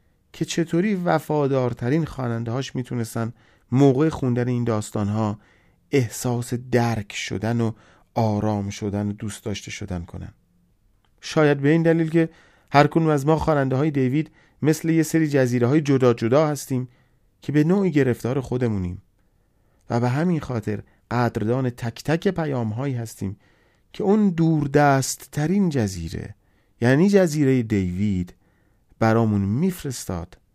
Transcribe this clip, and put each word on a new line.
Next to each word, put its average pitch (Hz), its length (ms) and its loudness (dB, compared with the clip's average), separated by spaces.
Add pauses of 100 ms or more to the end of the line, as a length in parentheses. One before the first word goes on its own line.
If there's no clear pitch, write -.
(340)
که 160 120 -6
چطوری 170 500 -2
وفادارترین 147 1120 0
خواننده‌هاش 117 680 -6
می‌تونستن 120 580 -6 (380)
موقع 139 380 4
خوندن 123 380 -2
این 123 160 -2
داستان‌ها 107 760 -2 (520)
احساس 123 640 -2
درک 120 600 -2
شدن 113 480 -4
و 113 100 0 (440)
آرام 104 540 0
شدن 104 380 -4
و 101 60 -4
دوست 107 300 -10
داشته 104 280 -8
شدن 90 340 -8
کنن. 90 280 -14 (880)
شاید 147 400 2
به 139 80 4
این 165 140 4
دلیل 165 260 2
که 165 200 2 (420)
هر 143 160 6
کدوم 160 200 2
از 143 200 2
ما 160 100 4
خواننده‌های 143 540 0
دیوید 139 400 0 (300)
مثل 151 280 2
یه 160 140 2
سری 156 240 0
جزیره‌های 131 540 2
جدا 131 320 4
جدا 127 340 2
هستیم 127 400 -6 (540)
که - 100 -8
به 151 120 4
نوعی 185 280 2
گرفتار 131 500 0
خودمونیم 104 600 -4 (880)
و 117 100 0
به 123 100 0
همین 156 300 0
خاطر 107 440 -6 (280)
قدردان 120 580 0
تک 120 340 -8
تک 165 240 -2
پیام‌هایی 135 640 -4
هستیم 110 440 -8 (560)
که - 100 -6
اون 208 260 4
دوردست‌ترین 151 1400 2
جزیره، 95 680 -4 (460)
یعنی 139 280 4
جزیرهٔ 151 520 4
دیوید، 95 720 -2 (680)
برامون 110 420 2
می‌فرستاد 120 960 -4 (180)